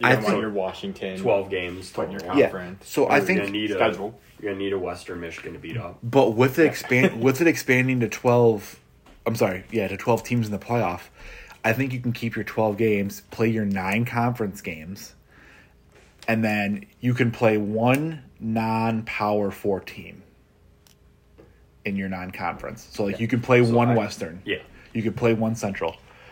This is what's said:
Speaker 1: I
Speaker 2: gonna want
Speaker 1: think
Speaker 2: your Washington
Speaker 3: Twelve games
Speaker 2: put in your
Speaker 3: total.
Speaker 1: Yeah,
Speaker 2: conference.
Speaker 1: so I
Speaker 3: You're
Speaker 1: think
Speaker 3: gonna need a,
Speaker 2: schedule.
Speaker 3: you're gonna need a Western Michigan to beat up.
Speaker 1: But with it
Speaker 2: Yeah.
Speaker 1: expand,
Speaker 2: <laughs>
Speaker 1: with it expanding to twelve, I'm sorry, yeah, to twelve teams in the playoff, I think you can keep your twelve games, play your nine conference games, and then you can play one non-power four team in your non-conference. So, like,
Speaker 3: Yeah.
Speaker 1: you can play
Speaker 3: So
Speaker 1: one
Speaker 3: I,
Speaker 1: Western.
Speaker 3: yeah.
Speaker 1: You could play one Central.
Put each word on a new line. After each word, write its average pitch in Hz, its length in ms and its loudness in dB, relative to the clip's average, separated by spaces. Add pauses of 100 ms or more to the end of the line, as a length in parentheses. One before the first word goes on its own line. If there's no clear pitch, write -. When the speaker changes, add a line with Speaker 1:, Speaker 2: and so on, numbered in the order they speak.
Speaker 1:
I 123 100 4
Speaker 2:
gonna - 20 6
want 123 120 -2
Speaker 1:
think - 140 2
Speaker 2:
your 110 100 -4
Washington 95 680 -6
Speaker 3:
Twelve 98 300 2
games 92 420 -6
Speaker 2:
put 95 140 -4
in 92 60 -8
your 98 100 -8
Speaker 3:
total. 113 160 -2
Speaker 1:
Yeah, 135 120 8
Speaker 2:
conference. 92 380 -12
Speaker 1:
so - 200 0
I 139 100 4
Speaker 3:
You're 135 80 2
Speaker 1:
think 185 140 2
Speaker 3:
gonna - 120 -4
need 107 200 -4
a, - 20 -2
Speaker 2:
schedule. 104 440 0 (220)
Speaker 3:
you're 104 140 -6
gonna 98 100 -6
need 98 80 -2
a 98 80 -2
Western 87 400 -8
Michigan 85 340 -12
to 78 60 -14
beat 82 160 -10
up. 87 280 -8
Speaker 1:
But 120 320 4
with 127 240 4
it 160 60 8
Speaker 2:
Yeah. 147 40 6
Speaker 1:
expand, - 520 0
Speaker 2:
<laughs> - 20 0
Speaker 1:
with 131 180 4
it 170 60 6
expanding 127 540 2
to 113 60 2
twelve, 117 720 2 (460)
I'm 113 100 0
sorry, 98 360 0
yeah, 107 180 0
to 95 80 -6
twelve 113 260 0
teams 120 220 0
in 107 80 -6
the 98 60 -6
playoff, 101 420 -2 (640)
I 113 80 4
think 131 180 -2
you 123 80 -6
can 120 140 -2
keep 117 240 -4
your 104 80 -6
twelve 107 320 0
games, 101 440 0 (100)
play 113 180 0
your 110 160 0
nine 98 400 0
conference 117 560 -2
games, - 520 -12 (1120)
and 110 160 0
then 104 440 0 (160)
you 127 120 2
can 120 180 2
play 110 260 4
one 127 680 0 (160)
non-power 110 1120 0
four 95 300 -2
team - 420 -18 (1600)
in 101 100 -2
your 95 140 -4
non-conference. 90 840 -8
So, - 140 -4
like, 101 100 -2
Speaker 3:
Yeah. - 60 -4
Speaker 1:
you 117 60 0
can 120 140 2
play 123 240 6
Speaker 3:
So 117 80 2
Speaker 1:
one 120 160 6
Speaker 3:
I, 120 60 4
Speaker 1:
Western. 98 500 -2
Speaker 3:
yeah. 98 140 -4 (340)
Speaker 1:
You 113 80 -2
could 107 140 -2
play 117 180 4
one 113 220 0
Central. 98 400 -4 (360)